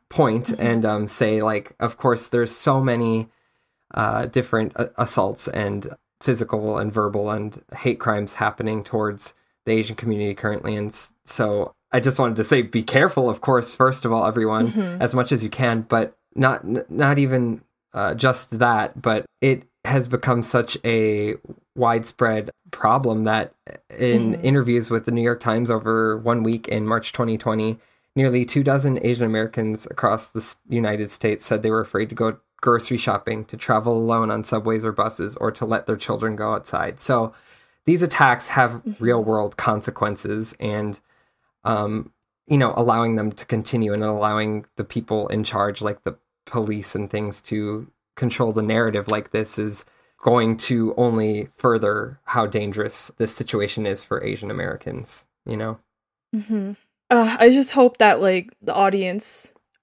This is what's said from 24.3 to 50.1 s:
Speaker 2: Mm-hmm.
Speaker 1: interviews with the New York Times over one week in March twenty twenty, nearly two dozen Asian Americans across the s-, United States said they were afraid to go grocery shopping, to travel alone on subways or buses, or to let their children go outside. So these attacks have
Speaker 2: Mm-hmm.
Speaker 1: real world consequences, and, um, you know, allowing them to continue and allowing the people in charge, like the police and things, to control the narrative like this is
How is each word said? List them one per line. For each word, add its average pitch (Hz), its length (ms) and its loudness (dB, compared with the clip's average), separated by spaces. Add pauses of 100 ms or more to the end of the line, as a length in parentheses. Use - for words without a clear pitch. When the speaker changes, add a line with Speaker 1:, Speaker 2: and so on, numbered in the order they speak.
Speaker 2:
Mm-hmm. 170 100 -4
Speaker 1:
interviews 120 460 2
with 113 160 0
the - 40 0
New 117 120 2
York 120 180 0
Times 117 300 0
over 110 480 0
one 117 240 0
week 113 260 -2
in 107 180 -2
March 110 260 -2
twenty 113 260 -2
twenty, 110 400 -2 (360)
nearly 127 300 2
two 139 180 0
dozen 139 420 2
Asian 120 200 2
Americans 110 640 -2
across - 400 0
the - 140 -8
s-, - 180 -6 (100)
United 107 420 -2
States - 360 -2
said 107 160 0
they 110 80 2
were 110 100 2
afraid 110 300 -2
to 113 40 -12
go 113 220 -2 (240)
grocery 120 380 2
shopping, 107 480 -4
to - 100 -14
travel 113 400 0
alone 113 340 2
on 107 140 -4
subways 110 400 -2
or 110 80 -2
buses, 104 460 -4
or 110 120 -2
to 113 140 -8
let 110 220 -2
their 107 100 -2
children 110 400 -4
go 107 160 -4
outside. - 480 -6
So 113 320 0 (540)
these 170 160 4
attacks 139 460 2
have 123 240 2
Speaker 2:
Mm-hmm. - 300 -8
Speaker 1:
real 117 220 2
world 107 320 0
consequences, 107 1040 -2
and, 107 400 -4 (640)
um, 107 480 -2 (340)
you 147 120 4
know, 123 180 2
allowing 117 400 2
them 107 160 -2
to - 140 -16
continue 110 480 0
and 104 100 -2
allowing 107 600 0 (100)
the - 80 -6
people 110 440 -2
in 107 160 0
charge, 101 360 -2
like 104 240 -4
the 90 140 -6 (260)
police 107 500 -4
and 101 140 -4
things, 104 340 -4
to 107 480 -6 (260)
control 120 360 0
the 110 80 0
narrative 107 480 0
like 107 220 -2
this 107 280 -2
is 107 280 -6 (360)